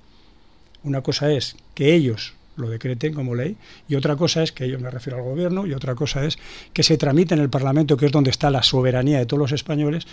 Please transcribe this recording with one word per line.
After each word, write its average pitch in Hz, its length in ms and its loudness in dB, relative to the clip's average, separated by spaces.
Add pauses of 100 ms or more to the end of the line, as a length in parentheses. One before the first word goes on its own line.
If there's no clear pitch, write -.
(840)
Una 135 180 -2
cosa 143 300 0
es - 260 -2 (180)
que 143 180 4
ellos 131 400 2 (220)
lo 120 140 -6
decreten 127 440 -4
como 127 220 -4
ley 147 220 -4 (320)
y 143 60 0
otra 143 200 0
cosa 160 260 0
es 156 120 -2
que - 120 -8
ellos, 131 160 -4
me 123 80 -8
refiero 123 280 -8
al 123 60 -8
gobierno, 175 440 -2
y 143 60 -4
otra 127 220 -4
cosa 139 300 -2
es 160 120 -4 (360)
que - 80 0
se 156 160 4
tramite 156 360 4
en 151 80 4
el 143 80 2
Parlamento, 139 480 2
que 139 80 2
es 143 80 4
donde 143 180 4
está - 180 0
la 127 140 0
soberanía 127 560 2
de 123 60 2
todos 143 160 0
los 131 100 0
españoles, 151 600 -2